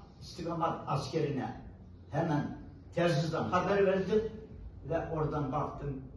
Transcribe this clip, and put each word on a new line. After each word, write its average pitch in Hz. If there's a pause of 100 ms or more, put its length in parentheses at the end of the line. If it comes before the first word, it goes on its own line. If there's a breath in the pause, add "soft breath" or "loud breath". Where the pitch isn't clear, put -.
(200)
istikamat 160
askerine 139 (500)
hemen 147 (360)
telsizden 165
haber 190
verdim. 190 (680)
Ve 165
oradan 151
baktım, 143 (140)